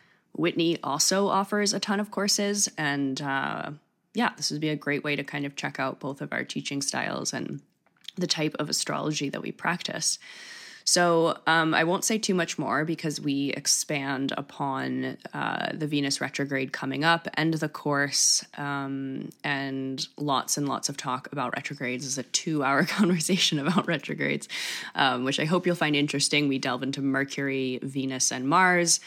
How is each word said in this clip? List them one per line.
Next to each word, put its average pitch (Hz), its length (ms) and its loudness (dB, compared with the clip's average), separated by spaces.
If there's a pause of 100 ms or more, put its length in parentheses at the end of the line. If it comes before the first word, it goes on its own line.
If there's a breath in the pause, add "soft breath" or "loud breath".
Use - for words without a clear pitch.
(340 soft breath)
Whitney 165 480 2
also 185 460 2
offers 196 460 2
a 196 60 -2
ton 202 200 -2
of 208 100 -4
courses, 202 580 0 (100)
and, 143 420 0
uh, 139 520 -2 (420)
yeah, 233 220 0
this - 140 -4
would 151 120 -4
be 156 80 0
a 151 60 -2
great 143 280 -4
way 147 100 0
to 143 100 -4
kind 143 200 -6
of 143 120 -6
check 143 220 -6
out 135 220 -4
both 139 220 -6
of 147 100 -8
our 123 120 -2
teaching - 360 -4
styles - 540 0
and - 260 -4 (560)
the 180 100 0
type 156 320 0
of 151 120 0
astrology 151 580 0
that - 140 -6
we - 100 -6
practice. - 680 -2 (680 loud breath)
So, 170 640 6
um, 160 280 6
I 165 100 6
won't 175 200 0
say 220 140 2
too 208 160 2
much 170 240 0
more 139 260 0
because 160 360 -2
we 139 300 0
expand 139 840 0
upon, 131 800 -4 (160)
uh, - 400 -4
the 156 140 -4
Venus 143 340 0
retrograde 135 520 -4
coming 135 320 -4
up 165 300 2
and 160 200 2
the 156 140 -2
course, - 760 2 (140)
um, 135 720 -4 (140)
and 135 640 -2 (100)
lots 143 400 0
and 143 120 0
lots 123 200 -2
of 147 80 -4
talk 131 340 -4
about 131 240 -2
retrogrades. 131 500 -6
It's 131 140 -4
a 127 60 -4
two-hour 143 600 2
<laughs> - 20 -2
conversation 175 760 4
about 151 260 2
retrogrades, 147 640 -2 (460 loud breath)
um, 127 300 2
which 131 140 0
I 151 60 2
hope 175 220 2
you'll 175 100 2
find 151 180 2
interesting. 147 540 2
We 135 100 2
delve 127 240 -2
into 135 180 -4
Mercury, 135 840 -2
Venus, 131 500 -2
and 127 160 -2
Mars, 175 580 6